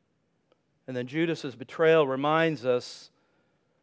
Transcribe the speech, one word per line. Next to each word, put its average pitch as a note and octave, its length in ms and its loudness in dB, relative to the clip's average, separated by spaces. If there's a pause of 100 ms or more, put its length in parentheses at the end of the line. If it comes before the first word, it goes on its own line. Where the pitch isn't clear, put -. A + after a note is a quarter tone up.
(880)
And C3 80 -10
then B2 100 -4
Judas's D3+ 500 -4
betrayal D#3+ 520 4
reminds D3 580 0
us - 460 -4 (720)